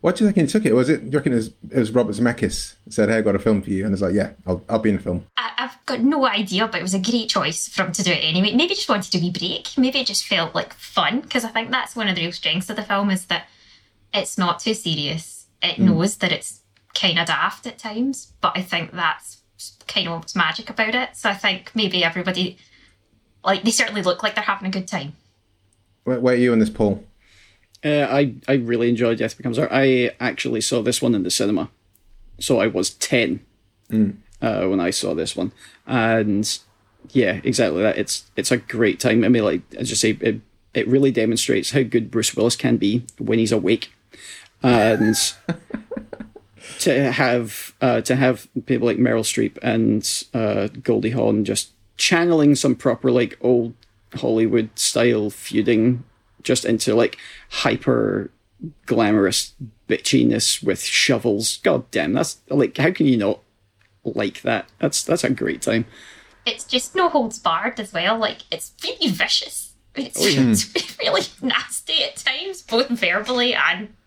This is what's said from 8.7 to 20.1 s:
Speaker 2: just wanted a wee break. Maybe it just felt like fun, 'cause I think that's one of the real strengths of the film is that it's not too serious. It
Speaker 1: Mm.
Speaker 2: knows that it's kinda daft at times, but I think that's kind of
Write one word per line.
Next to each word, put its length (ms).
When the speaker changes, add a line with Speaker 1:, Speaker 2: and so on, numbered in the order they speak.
Speaker 2:
just 160
wanted 240
a 40
wee 120
break. 380
Maybe 220
it 60
just 200
felt 280
like 200
fun, 480
'cause 200
I 60
think 220
that's 260
one 120
of 80
the 60
real 100
strengths 360
of 80
the 60
film 260
is 180
that 200
it's 240
not 240
too 140
serious. 720
It 140
Speaker 1:
Mm. 100
Speaker 2:
knows 300
that 160
it's 280
kinda 320
daft 420
at 120
times, 520
but 160
I 20
think 320
that's 460
kind 200
of 100